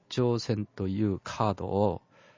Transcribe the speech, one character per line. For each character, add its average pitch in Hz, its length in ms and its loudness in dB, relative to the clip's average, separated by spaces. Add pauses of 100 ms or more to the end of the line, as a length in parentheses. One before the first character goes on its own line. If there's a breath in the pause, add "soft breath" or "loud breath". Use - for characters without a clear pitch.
朝 120 300 0
鮮 104 260 -2
と - 220 -6
い 95 160 0
う 98 200 0
カ - 280 0
ー - 20 -4
ド 92 140 -6
を 95 340 2 (360 soft breath)